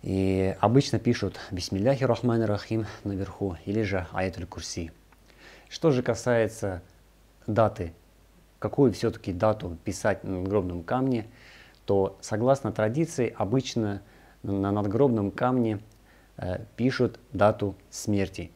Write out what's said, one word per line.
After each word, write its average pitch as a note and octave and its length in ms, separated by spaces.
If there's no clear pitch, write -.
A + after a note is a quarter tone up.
И F#2+ 580
обычно A#2 380
пишут - 420
«Бисмилляхи G2+ 540
рахмани A#2 400
рахим» G#2+ 420
наверху F#2+ 600
или G#2 180
же F#2+ 300
«Аятуль F#2 340
Курси». E2+ 460
Что - 220
же B2+ 120
касается A2 800
даты, G#2 480
какую C3 340
все-таки A2 400
дату F2+ 520
писать G2 380
на F#2+ 180
надгробном F2+ 420
камне, B2 440
то, G2 340
согласно A#2 500
традиции, A#2+ 680
обычно G#2 640
на G2 280
надгробном G#2 600
камне, A#2+ 500
э, F#2 280
пишут A#2+ 420
дату G2+ 420
смерти F#2+ 640